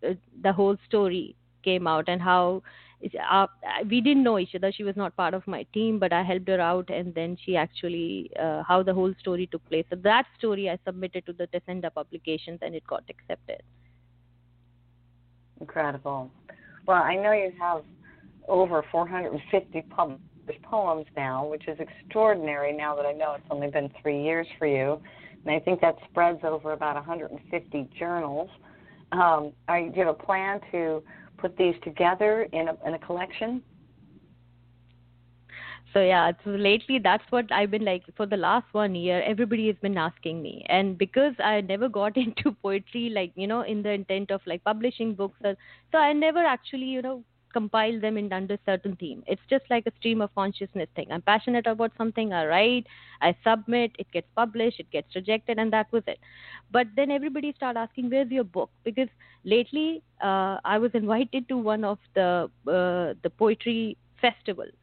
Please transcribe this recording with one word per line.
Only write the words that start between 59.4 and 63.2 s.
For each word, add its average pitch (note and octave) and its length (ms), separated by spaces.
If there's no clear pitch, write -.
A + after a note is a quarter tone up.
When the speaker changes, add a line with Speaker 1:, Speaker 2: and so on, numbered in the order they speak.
Speaker 1:
lately, D4+ 600
uh, F#3+ 420
I G3 140
was A3+ 160
invited A#3 560
to C4 80
one G#3+ 260
of G#3 140
the, F3+ 380
uh, F3+ 560